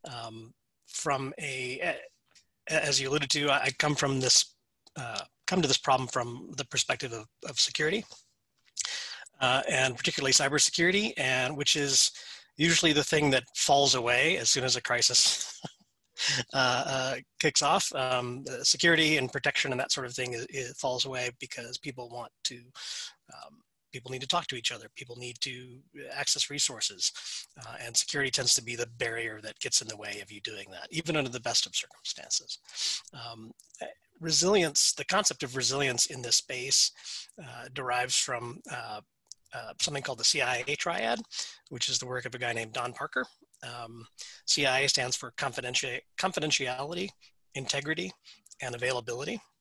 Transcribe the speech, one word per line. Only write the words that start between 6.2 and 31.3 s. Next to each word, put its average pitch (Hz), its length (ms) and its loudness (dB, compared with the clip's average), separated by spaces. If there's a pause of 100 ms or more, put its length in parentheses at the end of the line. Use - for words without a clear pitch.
the 139 80 -6
perspective 127 480 -2
of, 113 140 -10 (220)
of 143 120 -2
security, 165 440 2 (1400)
uh, 131 280 4
and 131 280 2
particularly 139 360 0
cybersecurity, 170 840 4
and 131 400 0
which 143 200 2
is 139 340 4 (460)
usually 165 360 6
the 147 120 4
thing 151 260 4
that 127 140 4 (100)
falls 143 400 6
away 127 440 4
as - 120 2
soon 131 140 4
as 123 100 2
a 123 80 -2
crisis - 800 2 (440)
<laughs> - 500 -2
uh, 127 320 4
uh, 135 280 -2 (240)
kicks 151 240 4
off. 160 320 4
Um, 127 500 0
the 127 200 -6
security 156 540 6
and 127 120 2
protection 143 400 0
and 127 100 0
that - 120 0
sort 131 140 0
of 123 80 -10
thing 123 180 -2
is, 120 160 -6
it 123 280 -8
falls 127 280 0
away 127 340 -4
because 123 400 -10
people 123 320 -10
want 120 220 -12 (120)
to, 123 120 -4
um, - 1000 -14 (340)
people 127 180 -12
need 131 120 -6
to 135 40 -8
talk 170 200 0
to 135 100 -6
each 117 160 -2
other. 107 140 -12 (100)
People 123 200 -14
need 123 240 -10
to 127 380 -10 (360)
access - 340 0
resources, 113 640 -2 (480)
uh, 113 180 -14
and 120 160 -12
security 139 360 0
tends 123 240 2
to 123 100 0
be 120 100 -6
the 117 220 -4
barrier 113 460 -4
that 110 160 -12
gets - 240 0
in 107 60 -10
the 107 80 -8
way 104 260 -10
of 101 100 -16
you 104 80 -12
doing 98 300 -8
that, 90 200 -14
even 160 240 -2
under 139 140 0
the 120 120 -8